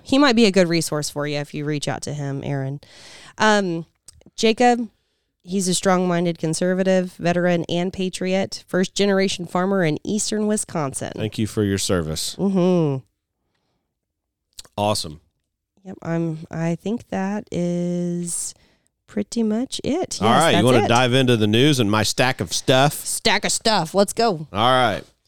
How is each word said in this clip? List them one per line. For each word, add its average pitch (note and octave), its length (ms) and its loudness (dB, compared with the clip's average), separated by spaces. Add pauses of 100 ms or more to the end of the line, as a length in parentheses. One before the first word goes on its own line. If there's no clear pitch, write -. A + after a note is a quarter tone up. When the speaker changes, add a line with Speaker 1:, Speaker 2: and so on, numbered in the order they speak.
Speaker 1:
He C4+ 140 0
might C4+ 180 4
be A#3 100 6
a G3 60 4
good F3+ 160 4
resource D#3+ 420 -2
for D3 180 -6
you C#3+ 100 -4
if C#3+ 160 -8
you D3 100 -6
reach D3 240 -4
out C3+ 160 -6
to - 100 -8
him, C#3 300 -6
Aaron. C#3 360 -4 (580)
Um, G3 480 2 (500)
Jacob, A#3+ 540 2 (540)
he's F3+ 240 -4
a F#3 80 0
strong-minded F3+ 640 0
conservative, F#3 760 0
veteran, F3 560 0
and F3 240 -2
patriot, F#3 720 -4
first-generation F#3+ 800 0
farmer F#3 380 0
in D3+ 200 0
eastern G#3+ 440 -2
Wisconsin. D#3 680 -4
Speaker 2:
Thank G#2+ 220 -6
you A2 100 0
for G#2+ 160 0
your G2 140 2
service. E2+ 600 -2
Speaker 1:
Mm-hmm. F3 640 0 (1700)
Speaker 2:
Awesome. G2+ 440 -4 (640)
Speaker 1:
Yep, F#3 200 -16
I'm, E3 360 -4 (120)
I E3 240 -4
think G3+ 340 -8
that F#3+ 420 -6
is F3 1040 -4 (540)
pretty G#3+ 360 -4
much A3 400 -4
it. - 380 -4
Speaker 2:
All G3 80 2
Speaker 1:
Yes, C#3 120 6
Speaker 2:
right, E3 80 4
you - 80 4
Speaker 1:
that's F3 80 4
Speaker 2:
wanna B2 200 6
Speaker 1:
it. - 20 0
Speaker 2:
dive A#2+ 260 4
into B2+ 240 4
the G#2+ 100 2
news B2+ 320 4
and G#2+ 120 2
my G#2+ 120 2
stack B2+ 360 0
of G2 140 -6
stuff? C3+ 400 4
Speaker 1:
Stack - 520 -2
of F3+ 60 -2
stuff. G3 420 0
Let's G3 200 2
go. F3 380 -2
Speaker 2:
All A2+ 200 2
right. A#2+ 300 2 (260)